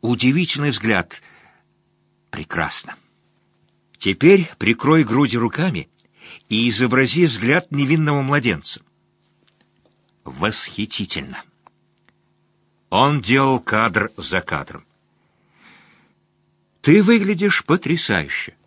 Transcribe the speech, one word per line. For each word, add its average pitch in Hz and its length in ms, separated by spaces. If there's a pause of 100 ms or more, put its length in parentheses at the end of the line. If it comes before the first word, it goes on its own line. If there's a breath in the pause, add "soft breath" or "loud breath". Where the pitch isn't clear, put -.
Удивительный 135 640
взгляд. 107 540 (1080 soft breath)
Прекрасно. - 640 (1000)
Теперь 160 640
прикрой 139 460
груди 117 340
руками 117 500 (640 loud breath)
и 113 180
изобрази 127 560
взгляд 131 460
невинного 143 500
младенца". 123 600 (1400)
Восхитительно. 92 1200 (1500)
Он 135 320
делал 131 380
кадр 107 560
за 92 260
кадром. - 420 (2000 soft breath)
"Ты 185 200
выглядишь 202 640
потрясающе. 131 920 (120)